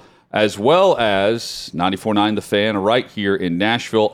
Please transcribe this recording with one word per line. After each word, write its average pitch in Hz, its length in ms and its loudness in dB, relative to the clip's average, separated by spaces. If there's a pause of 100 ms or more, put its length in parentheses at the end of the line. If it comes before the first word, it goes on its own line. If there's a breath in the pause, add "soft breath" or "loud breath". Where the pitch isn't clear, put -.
(320 soft breath)
as 104 260 0
well 165 400 4
as 107 760 -2
ninety-four 95 400 -2
nine 104 220 2
The 98 60 -4
Fan 104 360 0
right 110 340 0
here 98 240 -2
in 87 220 -2
Nashville, 110 560 0